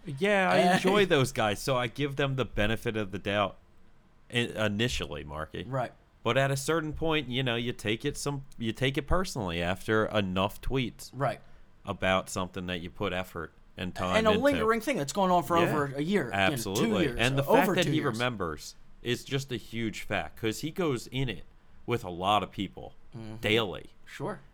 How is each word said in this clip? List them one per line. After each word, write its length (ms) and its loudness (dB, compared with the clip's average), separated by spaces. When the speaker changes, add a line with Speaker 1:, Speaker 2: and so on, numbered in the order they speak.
Speaker 1:
Yeah, 320 4
I 80 6
Speaker 2:
<laughs> 160 6
Speaker 1:
enjoy 320 6
those 260 4
guys, 280 0
so 160 0
I 100 0
give 300 -4
them 200 0
the 80 0
benefit 520 0
of 140 -2
the 80 -6
doubt 380 0
i-, 60 -2
initially, 880 -2
Marky. 440 -8
Speaker 2:
Right. 240 -4
Speaker 1:
But 160 2
at 120 2
a 60 0
certain 360 -2
point, 360 0
you 140 -2
know, 140 0
you 160 -2
take 320 -2
it 120 -2
some, 280 -4
you 140 -2
take 240 0
it 100 -2
personally 560 0
after 440 2
enough 540 0
tweets 520 -4
Speaker 2:
Right. 280 -4
Speaker 1:
about 460 0
something 360 -6
that 140 -4
you 100 -10
put 220 -2
effort 400 -6
and 180 -6
time 220 0
Speaker 2:
And 100 4
a 60 6
Speaker 1:
into. 100 2
Speaker 2:
lingering 380 2
thing 180 -2
that's 140 -4
going 200 2
on 100 4
for 160 0
Speaker 1:
Yeah, 60 6
Speaker 2:
over 200 0
a 60 -4
year, 240 2
you 40 -8
know, 60 -2
two 60 4
Speaker 1:
absolutely. 540 0
Speaker 2:
years, 120 -2
Speaker 1:
And 200 2
the 80 0
Speaker 2:
over 200 6
Speaker 1:
fact 100 2
that 80 2
Speaker 2:
two 60 0
Speaker 1:
he 60 2
Speaker 2:
years. 160 0
Speaker 1:
remembers 600 -4
is 220 -2
just 260 -4
a 60 -4
huge 460 -6
fact, 380 -4
'cause 200 -2
he 100 -6
goes 380 -2
in 200 -2
it 160 -8
with 180 -2
a 60 -6
lot 320 2
of 100 -6
people 420 -8
Speaker 2:
Mm-hmm. 200 -12
Speaker 1:
daily. 540 0
Speaker 2:
Sure. 340 -10